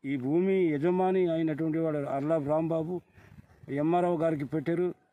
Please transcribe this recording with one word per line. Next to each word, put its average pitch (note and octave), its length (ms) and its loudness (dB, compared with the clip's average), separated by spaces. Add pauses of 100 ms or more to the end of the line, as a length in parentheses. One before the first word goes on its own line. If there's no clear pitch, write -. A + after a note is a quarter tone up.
ఈ C#3 120 -4
భూమి E3+ 380 2 (180)
యజమాని F3+ 580 2
అయినటువంటి D#3+ 480 0
వాడు D#3+ 180 -2
అర్లాబ్ C#3+ 500 -2
రాంబాబు D#3+ 540 -2 (680)
ఎంఆర్ఓ E3+ 480 2
గారికి D#3 280 0
పెట్టారు. E3 480 -2 (200)